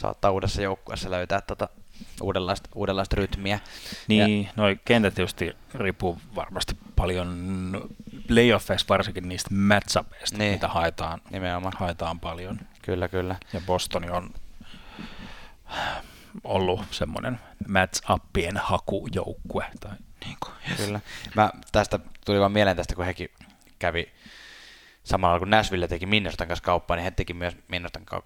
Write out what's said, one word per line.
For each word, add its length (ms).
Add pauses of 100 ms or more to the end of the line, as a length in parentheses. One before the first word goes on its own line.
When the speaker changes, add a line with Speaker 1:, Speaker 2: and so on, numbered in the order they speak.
Speaker 1:
saattaa 300
uudessa 300
joukkueessa 500
löytää 300
tota 280 (520)
uudenlaista, 540
uudenlaista 400
rytmiä. 440 (480)
Speaker 2:
Niin, 380
Speaker 1:
Ja 100
Speaker 2:
noi 300
kentät 280
tietysti 380 (220)
riippuu 480 (140)
varmasti 420 (180)
paljon 420 (920)
playoffeissa 640
varsinkin 400
niistä 260
matchupeista, 800
Speaker 1:
Niin. 160
Speaker 2:
mitä 140
haetaan, 640
Speaker 1:
Nimenomaan. 480
Speaker 2:
haetaan 420
paljon. 400 (220)
Speaker 1:
Kyllä, 260
kyllä. 280 (180)
Speaker 2:
Ja 120
Boston 460
on 220 (2000)
ollut 380 (100)
semmonen 480 (280)
match-upien 920
hakujoukkue. 1080 (140)
Tai 160 (300)
niinku, 220 (220)
yes. 100
Speaker 1:
Kyllä. 200 (360)
Mä, 140 (220)
tästä 280 (260)
tuli 140
vaan 120
mieleen 260
tästä, 180
kun 100
hekin 240 (500)
kävi 320 (920)
samalla 360
kun 100
Nashville 380
teki 180
Minnesotan 420
kanssa 180
kauppaa, 320
niin 60
he 80
teki 220
myös 240 (100)
Minnesotan 380
ka-, 200